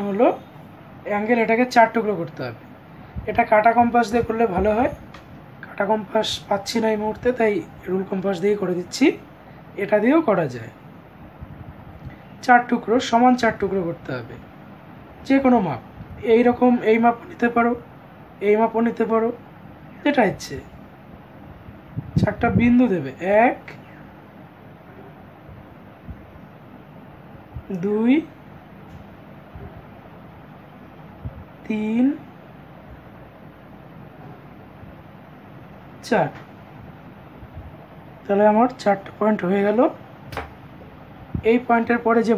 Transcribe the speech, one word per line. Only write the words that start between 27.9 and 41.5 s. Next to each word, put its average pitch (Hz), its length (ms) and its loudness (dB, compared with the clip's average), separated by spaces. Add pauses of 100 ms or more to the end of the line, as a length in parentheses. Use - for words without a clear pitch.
তিন, 220 420 0 (4000)
চার। 170 220 0 (1900)
তাহলে 202 280 2
আমার 226 160 4 (140)
চারটা 196 360 0
point 214 300 0
হয়ে 196 180 2
গেল। 214 140 2 (1700)